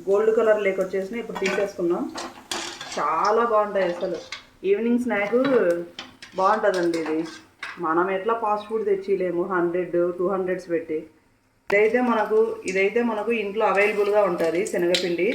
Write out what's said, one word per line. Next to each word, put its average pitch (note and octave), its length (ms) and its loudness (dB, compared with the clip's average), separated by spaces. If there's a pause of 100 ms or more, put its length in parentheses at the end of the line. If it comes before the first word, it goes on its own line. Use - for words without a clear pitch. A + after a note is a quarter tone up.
గోల్డ్ G#3 300 2
కలర్ G#3+ 300 4
లేకొచ్చేసినాయి, G3 560 -4
ఇప్పుడు - 200 -10
తీసేసుకుందాం. G3 600 -2 (960)
చాలా F3+ 460 2 (100)
బాగుంటాయి G3+ 420 2
అసలు, F3 240 -4 (520)
ఈవినింగ్ A#3 340 2
స్నాక్ G#3 340 0 (1000)
బాగుంటుందండి F#3+ 680 2
ఇది. D#3 140 -2 (680)
మనం E3+ 200 2 (100)
ఎట్లా A3 260 0
ఫాస్ట్ G#3 260 -2
ఫుడ్ A3 200 -2
తెచ్చిలేము F#3 540 0 (100)
హండ్రెడ్, F3 440 0 (220)
టూ F#3 60 -2 (100)
హండ్రెడ్స్ F3+ 380 -4
పెట్టి. D#3+ 260 -2 (720)
ఇదైతే G#3+ 300 4 (100)
మనకు, G#3+ 280 2 (320)
ఇదైతే G3 300 2 (100)
మనకు G#3 200 -4 (120)
ఇంట్లో G3+ 300 -2
అవైలబుల్గా G3+ 580 2
ఉంటుంది E3+ 300 0 (120)
శనగపిండి. F3 640 0